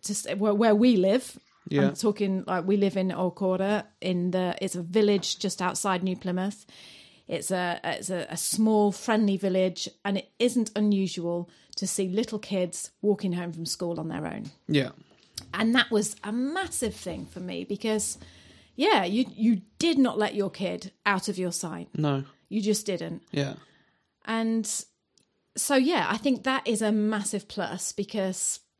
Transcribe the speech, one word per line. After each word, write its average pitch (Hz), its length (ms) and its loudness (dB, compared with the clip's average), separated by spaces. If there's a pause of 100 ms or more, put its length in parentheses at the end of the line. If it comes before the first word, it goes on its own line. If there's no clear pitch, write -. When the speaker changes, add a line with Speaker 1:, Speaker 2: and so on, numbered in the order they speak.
Speaker 1:
to 208 100 -6
s-, - 140 -6 (100)
where, 208 160 2
where 214 220 6
we 233 220 6
live. 196 420 2 (300)
Speaker 2:
Yeah. 143 180 4
Speaker 1:
I'm 139 80 2
talking, 202 520 0
like, 185 200 -2
we 196 100 4
live 196 220 2
in 190 100 0
Okora, 185 760 0 (180)
in 180 300 0
the, 180 280 0
it's 190 140 -4
a 180 80 -6
village 202 560 2
just - 240 -4
outside 180 400 0
New 185 140 -2
Plymouth. 185 500 -4 (600)
It's - 260 -4
a, 180 320 -2
it's - 260 -4
a, 175 180 -4
a - 80 -8
small, 214 560 4
friendly 214 440 2
village, 185 520 0 (160)
and 202 140 0
it - 120 -8 (100)
isn't 240 340 2
unusual 185 760 0 (280)
to 196 100 -4
see 190 220 -2
little 214 320 -2
kids 180 500 -4 (100)
walking 202 320 2
home 175 200 -4
from 165 120 -8
school 170 360 -4
on 160 80 -6
their 160 180 -6
own. - 240 -8 (180)
Speaker 2:
Yeah. 139 220 2 (640)
Speaker 1:
And 220 220 2
that 240 140 4
was 208 240 0 (100)
a 208 80 -6
massive 269 640 -4
thing 156 300 -10
for - 160 -14
me 180 240 -6
because, 214 540 -4 (560)
yeah, 285 300 2
you, 214 200 0 (100)
you 220 280 2 (160)
did 330 180 2
not 254 220 4
let 208 160 0
your 196 160 0
kid 180 400 -6 (160)
out 196 220 2
of 185 100 -4
your 180 140 -2
sight. 165 440 -8
Speaker 2:
No. 139 280 0 (260)
Speaker 1:
You 214 100 -2
just 208 240 0
didn't. 165 460 -6
Speaker 2:
Yeah. 139 240 -2 (720)
Speaker 1:
And 226 420 -2 (880)
so, - 200 2
yeah, 262 340 4
I 208 80 0
think 254 240 0
that 262 240 -2
is 214 160 0
a 214 100 2
massive 214 560 0
plus - 440 -6
because 196 680 -4 (200)